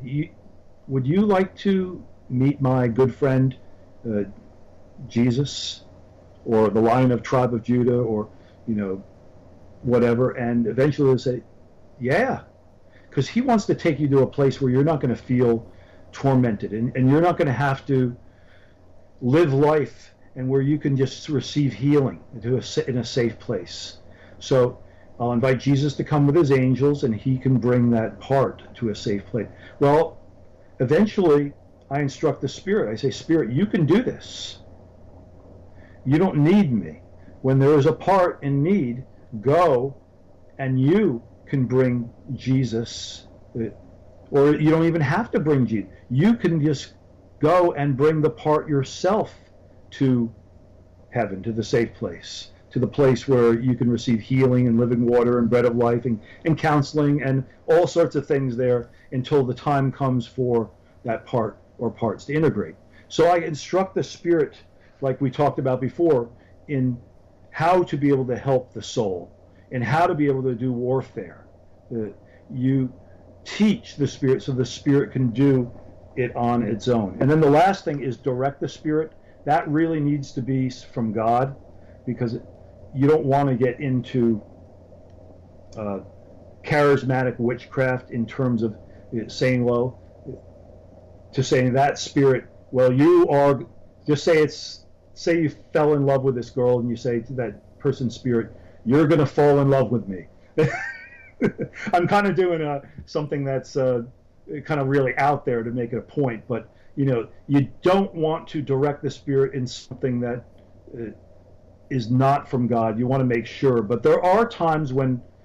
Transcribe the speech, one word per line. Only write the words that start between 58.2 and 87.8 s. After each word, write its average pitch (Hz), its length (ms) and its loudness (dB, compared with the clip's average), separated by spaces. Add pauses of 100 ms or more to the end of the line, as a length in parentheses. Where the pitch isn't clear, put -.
things 135 300 -2
there 123 320 0 (240)
until 131 320 0
the 123 80 -2
time 135 360 0
comes 127 380 -2
for 120 420 -2 (360)
that 117 200 -6
part 110 320 -4 (200)
or 117 120 -4
parts 104 360 -4
to 143 80 -6
integrate. 104 420 0 (320)
So 165 200 2
I 175 100 4
instruct 170 580 -2
the 185 80 -2
Spirit, - 540 -2 (420)
like 135 220 -4
we 135 100 0
talked 139 280 0
about 131 200 0
before, 131 500 0 (380)
in 127 320 -2 (520)
how 175 320 2
to 170 120 -8
be 143 140 0
able 131 160 2
to 120 120 -4
help 127 360 -2
the 110 80 -12
soul 95 500 -4 (400)
and 127 100 -6
how 151 260 2
to 180 60 0
be 147 140 0
able 131 160 0
to 127 120 -2
do 123 180 -4
warfare. 123 720 -6 (480)
Uh, 107 120 -6 (440)
you 131 400 -2 (540)
teach - 500 -2
the 139 120 -2
Spirit 131 360 -2
so 143 80 -6
the 127 140 -2
Spirit - 480 -2
can 131 160 0
do 127 420 2 (440)
it 123 200 -4
on 120 280 0
its 107 260 -4
own. 104 320 0
And 131 100 4
then 156 80 4
the 151 100 6
last 180 360 4
thing 147 160 -4
is 123 160 -6
direct 135 420 -4
the 160 80 -6
Spirit. 156 460 -4 (320)
That 156 240 0
really 160 320 0
needs 143 320 -4
to 139 80 -6
be 131 260 -2
s-, - 160 -12
from 113 300 -6
God, 120 420 0 (500)
because 120 320 -6 (560)
you 139 140 0
don't 156 160 4
want 139 240 2
to 131 80 0
get 120 240 0
into, 123 600 -2 (1400)
uh, 101 220 -6 (640)
charismatic 131 760 2
witchcraft 127 720 -2